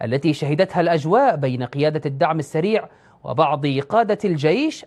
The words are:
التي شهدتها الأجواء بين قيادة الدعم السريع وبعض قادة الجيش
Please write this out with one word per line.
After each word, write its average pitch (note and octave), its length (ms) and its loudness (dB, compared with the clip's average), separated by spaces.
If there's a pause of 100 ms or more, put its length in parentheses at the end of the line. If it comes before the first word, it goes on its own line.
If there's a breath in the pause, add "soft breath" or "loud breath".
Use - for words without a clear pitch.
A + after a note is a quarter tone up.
التي C#3 300 0
شهدتها D#3 480 0
الأجواء E3+ 560 2
بين C3 260 -2
قيادة D3 440 -2
الدعم D#3 320 0
السريع F3 500 -2 (360 soft breath)
وبعض C#3+ 420 0
قادة G3+ 580 0
الجيش F#3 640 0